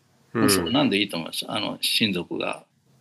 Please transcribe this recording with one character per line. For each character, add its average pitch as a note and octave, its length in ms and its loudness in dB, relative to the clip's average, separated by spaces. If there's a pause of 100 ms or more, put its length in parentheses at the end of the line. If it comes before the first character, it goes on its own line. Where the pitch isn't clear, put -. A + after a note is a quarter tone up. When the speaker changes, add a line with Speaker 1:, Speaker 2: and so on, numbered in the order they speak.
(340)
Speaker 1:
う A#2+ 40 -2
ん。 - 40 4
Speaker 2:
も G#2+ 60 8
う - 20 6
そ F#2+ 120 4
ん E2 100 -2
な C#3+ 120 4
ん A2+ 60 2
で G2 80 4
い G#2 60 2
い - 40 -2
と F2 80 -8
思 E2 80 -6
い - 40 -10
ま - 40 -14
す。 - 160 -6
あ A2 100 -4
の、 G2+ 220 -6
親 - 320 0
族 F2 260 -4
が、 - 260 -6 (360)